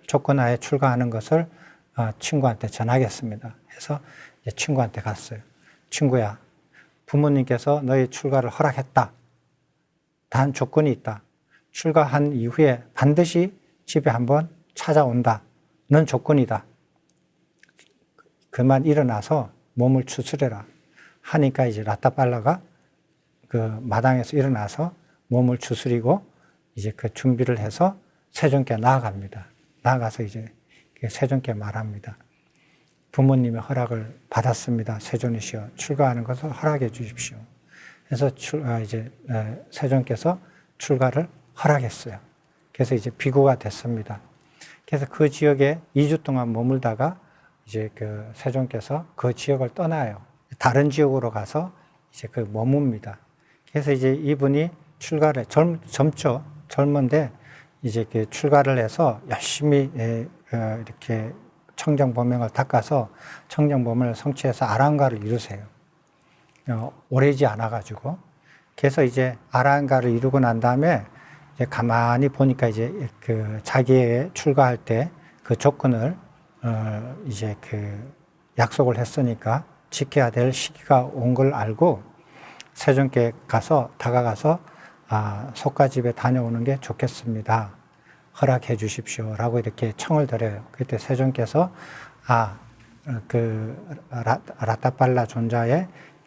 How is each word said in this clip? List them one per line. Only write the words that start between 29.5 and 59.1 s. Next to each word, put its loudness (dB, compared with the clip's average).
나아가서 0
이제 -10
그 -6
세존께 -2
말합니다. -8
"부모님의 2
허락을 -6
받았습니다. -2
세존이시여, -6
출가하는 0
것을 -8
허락해 -2
주십시오." -10
그래서 -2
출-, -6
아, -2
이제, -8
에, -6
세존께서 -2
출가를 0
허락했어요. 0
그래서 0
이제 -2
비구가 4
됐습니다. -8
그래서 -2
그 2
지역에 2
이 4
주 2
동안 -2
머물다가 -2
이제 -6
그 -10
세존께서 -4
그 0
지역을 -2
떠나요. -4
다른 4
지역으로 2
가서 -6
이제 -14
그 -6
머뭅니다. -2
그래서 0
이제 2
이분이 0
출가를, 0
젊-, 2
젊죠. 0
젊은데 2
이제 -2
그 -2
출가를 4
해서 0